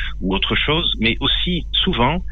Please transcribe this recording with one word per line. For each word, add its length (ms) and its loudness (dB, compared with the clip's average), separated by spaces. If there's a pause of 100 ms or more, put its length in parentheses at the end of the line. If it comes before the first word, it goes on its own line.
(220)
ou 140 0
autre 200 0
chose, 440 0
mais 200 2
aussi 520 0
souvent 600 2